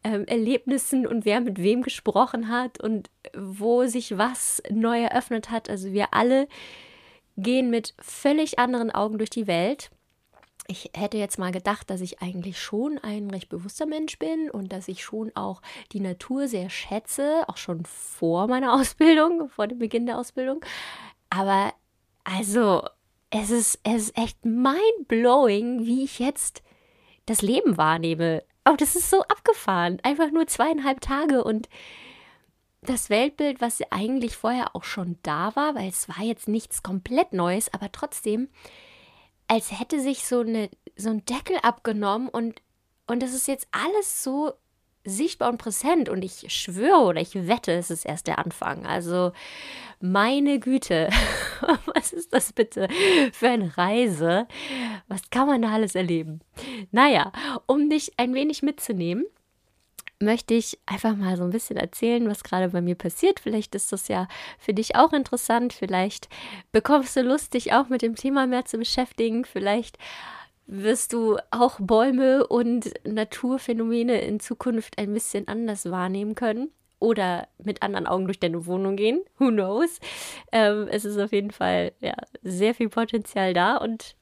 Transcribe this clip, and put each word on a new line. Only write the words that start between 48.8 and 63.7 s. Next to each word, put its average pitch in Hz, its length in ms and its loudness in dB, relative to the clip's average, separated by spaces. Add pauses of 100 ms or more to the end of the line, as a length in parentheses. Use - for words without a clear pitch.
Also 175 460 0 (680)
meine 254 580 2
Güte, 254 500 2 (420)
<laughs> - 440 0
was - 180 0
ist 339 200 -8
das - 200 2
bitte 208 360 0 (440)
für 233 160 2
eine 214 300 0
Reise? 190 680 2 (600)
Was - 220 -8
kann 262 160 2
man 262 160 4
da 220 100 2
alles 220 220 0
erleben? 165 460 -2 (500)
Naja, 220 420 6 (340)
um 294 220 4
dich 302 280 0
ein 254 180 0
wenig 285 280 -2
mitzunehmen, 220 640 -2 (920)
möchte 226 360 2
ich - 320 0
einfach 214 280 0
mal 185 220 0
so 180 80 -2
ein 180 60 0
bisschen - 260 -4
erzählen, 233 520 0
was 202 140 -4
gerade 185 280 0
bei 180 100 0
mir 175 140 0
passiert. 339 440 0
Vielleicht 214 360 -4